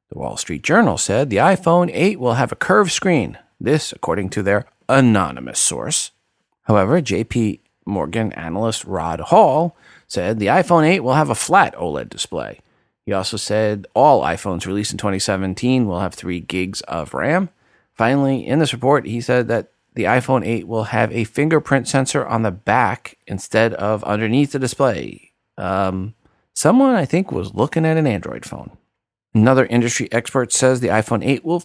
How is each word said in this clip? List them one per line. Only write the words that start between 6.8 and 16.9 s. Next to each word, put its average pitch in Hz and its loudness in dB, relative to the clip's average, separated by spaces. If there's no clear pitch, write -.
J 107 -2
P 110 -2
Morgan 98 -4
analyst 98 -4
Rod 85 -4
Hall 165 2
said 101 -4
the 104 -2
iPhone 165 4
eight 175 2
will 127 0
have 151 2
a 117 0
flat 170 2
oled 71 -6
display. 58 -10
He 101 -4
also 95 -2
said 104 -2
all 127 6
iPhones 87 -4
released 101 -4
in 95 -8
twenty 98 -2
seventeen 104 0
will 90 -2
have 92 -4
three 87 -6
gigs 92 -6
of 78 -8